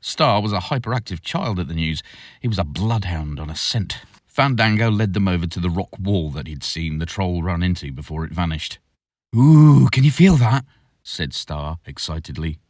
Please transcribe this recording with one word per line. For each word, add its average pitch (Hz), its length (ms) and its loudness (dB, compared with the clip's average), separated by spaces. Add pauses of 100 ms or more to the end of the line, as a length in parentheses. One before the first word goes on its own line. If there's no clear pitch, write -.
Star 113 420 0
was 104 100 -2
a 98 80 -2
hyperactive 113 640 -6
child 110 380 -6
at 78 80 -4
the 80 60 -8
news. 80 280 -4 (380)
He - 80 -4
was 107 100 -2
a 90 60 -2
bloodhound 85 720 -4
on 76 120 -8
a 80 60 -10
scent. - 420 -4 (280)
Fandango 113 640 2
led 104 220 0
them 98 160 0
over 87 180 0
to 87 140 -6
the 90 100 0
rock 87 280 -6
wall 92 320 -2
that 76 160 -10
he'd 76 180 -12
seen 78 340 -6
the 82 80 -4
troll 90 360 -4
run 85 200 -2
into 87 300 -2
before 78 320 -10
it - 80 -10
vanished. 80 460 -6 (580)
Ooh, 143 560 8
can 131 120 2
you 147 60 6
feel 180 260 6
that? 127 280 2 (380)
said 73 320 -10
Star 76 520 -8
excitedly. 78 720 -8 (120)